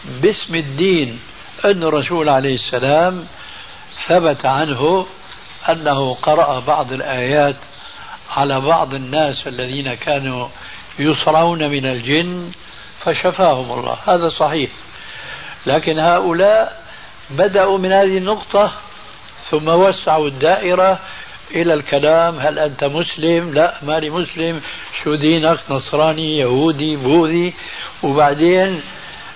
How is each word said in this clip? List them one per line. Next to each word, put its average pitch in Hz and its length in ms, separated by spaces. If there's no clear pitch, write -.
باسم 151 500
الدين، 147 640
أن 196 180
الرسول 156 460
عليه 135 260
السلام 156 720
ثبت 160 380
عنه 151 600
أنه 139 520
قرأ 147 380
بعض 135 340
الآيات 139 600
على 139 280
بعض 143 340
الناس 139 540
الذين 127 460
كانوا 131 540
يصرعون 156 680
من 139 160
الجن 165 680
فشفاهم 147 800
الله، 120 260
هذا 175 240
صحيح. 151 400
لكن 156 340
هؤلاء 185 840
بدأوا 190 480
من 185 140
هذه 190 260
النقطة 202 540
ثم 156 180
وسعوا 170 600
الدائرة 180 720
إلى 170 220
الكلام: 151 680
"هل 151 200
أنت 147 240
مسلم؟" 165 680
"لا، 165 280
ماني 151 280
مسلم." 165 520
"شو 151 120
دينك؟" 156 440
"نصراني، 156 680
يهودي، 143 560
بوذي." 165 580
وبعدين 156 800